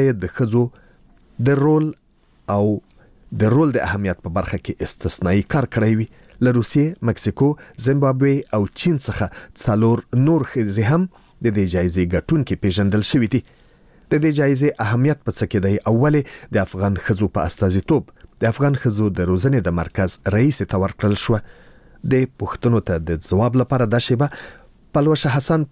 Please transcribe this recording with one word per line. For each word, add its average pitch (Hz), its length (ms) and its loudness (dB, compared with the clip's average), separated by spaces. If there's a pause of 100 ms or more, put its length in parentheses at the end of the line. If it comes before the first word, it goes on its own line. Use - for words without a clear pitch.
یې 131 80 2 (100)
د - 20 -4 (100)
ښځو 120 280 0 (840)
د 139 140 2
رول 156 240 2 (680)
او 101 100 2 (800)
د 107 100 4
رول 147 240 4
د - 80 -2
اهمیت 101 400 -4
په 92 120 -8
برخه 95 200 -4
کې - 300 -6
استثنایی - 680 0
کار - 220 0
کړی 110 240 2
وي. 113 80 -4 (340)
له 127 160 4
روسیې، 147 520 0
مکسیکو، 123 400 0 (360)
زیمبابوې 139 500 2 (220)
او 104 40 2 (200)
چین 170 160 0
څخه 107 280 -4 (420)
څلور 113 360 2 (220)
نور 151 260 2
ښځې 107 380 -2
هم 165 120 2 (420)
د 110 120 0
دې 101 180 2
جایزې 92 300 0 (120)
ګټونکي 127 400 -2 (100)
پیژندل 101 460 0
شوي 120 240 0
دي. 123 60 0 (680)
د - 20 4 (100)
دې 156 160 2
جایزې 143 300 2 (180)
اهمیت 127 360 0
په - 80 -2
څه - 200 -4
کې 104 140 0
دی 98 100 2 (120)
او 113 160 4
ولې 151 500 -2
د 107 120 0
افغان 98 400 -2
ښځو 104 220 0 (100)
په 80 140 -2
استازیتوب 98 600 0 (300)
د 113 100 2
افغان 143 240 0
ښځو 107 300 0 (120)
د 87 120 0
روزنې 110 360 2
د 85 100 0
مرکز 85 400 -2 (180)
رئیس 131 240 2
ته 101 260 -4
ورکړل 101 300 -2 (100)
شوه؟ - 160 0 (720)
د 131 120 2 (160)
پوښتنو 117 480 0
ته 87 100 -2 (120)
د 82 180 -2
ځواب 113 340 0
لپاره 123 320 0
دا 120 120 2
شیبه 131 220 0 (640)
پلوشه 151 420 2
حسن 156 360 0